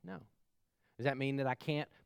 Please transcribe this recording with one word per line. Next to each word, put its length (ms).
No. 140
Does 80
that 120
mean 200
that 100
I 80
can't 340